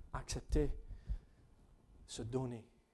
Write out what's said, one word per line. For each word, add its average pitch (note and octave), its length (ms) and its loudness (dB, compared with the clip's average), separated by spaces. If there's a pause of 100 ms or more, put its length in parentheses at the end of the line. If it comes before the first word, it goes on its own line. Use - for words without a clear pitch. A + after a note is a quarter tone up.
(140)
accepter, C#3 580 4 (1300)
se - 160 -6
donner A#2+ 420 0 (300)